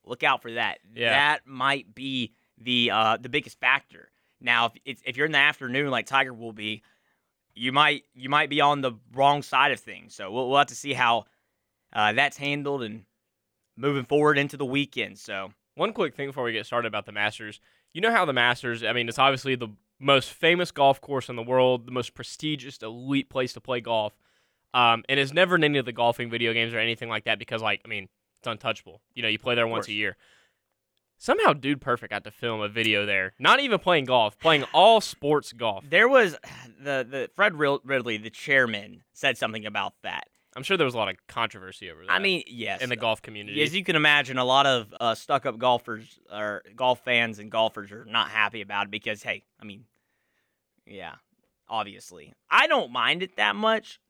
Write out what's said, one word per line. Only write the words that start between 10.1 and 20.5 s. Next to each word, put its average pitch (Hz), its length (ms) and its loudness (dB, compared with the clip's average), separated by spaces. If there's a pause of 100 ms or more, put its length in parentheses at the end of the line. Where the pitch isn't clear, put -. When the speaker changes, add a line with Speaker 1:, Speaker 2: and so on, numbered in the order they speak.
Speaker 1:
So 98 160 -10
we'll, 123 180 -2
we'll 139 100 4
have 143 100 6
to 123 60 -16
see 139 180 -8
how, 120 340 2 (640)
uh, 107 220 2
that's 139 220 0
handled 143 460 -4
and 110 220 -12 (720)
moving 135 280 -2
forward 147 340 4
into 143 180 -2
the 139 80 -6
weekend. 123 540 -4
So 98 340 -10 (240)
Speaker 2:
one 170 160 -2
quick 170 220 -4
thing 139 140 -6
before 131 160 -6
we 117 80 -2
get 107 140 -4
started 120 220 -2
about 104 180 -6
the 107 60 -18
Masters. 107 480 -4 (320)
You 160 80 -10
know 220 100 2
how 202 140 4
the 147 80 -2
Masters, 120 500 2
I 110 100 0
mean, 120 160 0
it's 113 100 -8
obviously 135 360 2
the 120 140 -8 (320)
most 139 320 2
famous 175 400 2